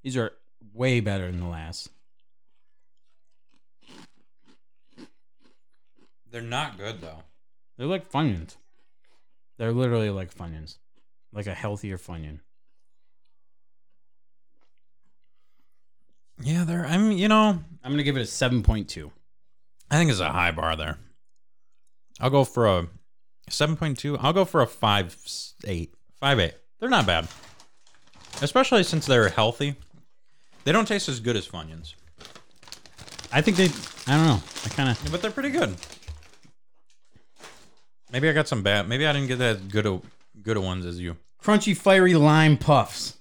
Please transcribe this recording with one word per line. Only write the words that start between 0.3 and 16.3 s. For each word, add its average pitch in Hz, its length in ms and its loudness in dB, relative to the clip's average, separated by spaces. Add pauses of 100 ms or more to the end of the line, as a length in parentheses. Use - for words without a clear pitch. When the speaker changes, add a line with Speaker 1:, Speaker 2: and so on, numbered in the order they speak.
Speaker 1:
way 123 260 0
better 98 280 -2
than 90 120 -6
the 87 80 -6
last. 82 420 -12 (4000)
Speaker 2:
They're 117 120 -14
not 120 360 -8
good, 101 220 -12
though. 78 240 -18 (540)
Speaker 1:
They're 127 100 -8
like 185 240 -6
Funyuns. 107 440 -4 (1000)
They're 113 140 -4
literally 120 380 0
like 92 240 -8
Funyuns. 80 440 -14 (540)
Like 104 160 -10
a 95 60 -8
healthier 101 440 -8
Funyun. 78 420 -14 (4000)